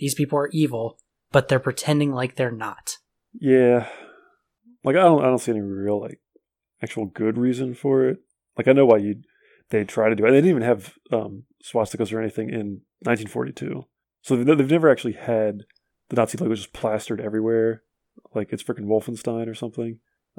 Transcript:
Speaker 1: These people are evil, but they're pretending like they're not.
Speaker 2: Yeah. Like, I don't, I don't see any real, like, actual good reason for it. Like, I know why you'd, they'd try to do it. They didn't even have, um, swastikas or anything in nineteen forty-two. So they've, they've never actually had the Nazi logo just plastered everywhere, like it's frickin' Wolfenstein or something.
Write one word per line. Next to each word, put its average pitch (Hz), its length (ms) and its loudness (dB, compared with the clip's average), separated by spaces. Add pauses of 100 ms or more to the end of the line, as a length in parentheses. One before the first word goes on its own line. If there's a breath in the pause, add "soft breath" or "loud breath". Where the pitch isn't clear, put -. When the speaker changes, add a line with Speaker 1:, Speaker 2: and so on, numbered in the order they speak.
Speaker 1:
These 139 140 -4
people 147 240 -2
are 143 140 -2
evil, 123 460 -2 (320)
but 131 160 4
they're 131 140 2
pretending 147 520 -2
like 127 220 -6
they're 123 160 -2
not. 110 460 -12 (360)
Speaker 2:
Yeah. 123 560 4 (920 loud breath)
Like, 135 140 0
I 185 60 4
don't, 160 200 6
I 135 40 2
don't 127 120 2
see 117 140 -4
any 107 80 -2
real, 101 400 -4
like, - 200 -14 (640)
actual 110 240 -8
good 110 300 -2
reason 123 380 -2
for 135 340 0
it. 131 100 -4 (380)
Like, 123 120 0
I 131 40 8
know 139 140 8
why 113 120 8
you'd, 104 260 -4 (460)
they'd 107 180 -2
try 110 200 0
to 113 60 2
do 101 100 0
it. 120 60 6
They 135 80 8
didn't 170 120 6
even 135 120 2
have, 113 320 -2 (180)
um, 107 320 -4 (200)
swastikas 107 480 -4
or 113 80 -4
anything 110 300 -6
in 104 320 -8 (220)
nineteen 110 220 -2
forty-two. 131 580 -10 (380)
So 131 140 0
they've, 135 220 4
they've 135 120 2
never 160 200 4
actually 117 240 0
had 107 480 -2 (460)
the 123 80 -4
Nazi 113 220 0
logo 113 160 -2
just 98 180 -12
plastered 107 480 -4
everywhere, 110 640 -2 (520)
like 104 180 -6
it's 107 100 -10
frickin' 107 240 -8
Wolfenstein 113 640 -4
or 110 60 -10
something. 113 440 -10 (400)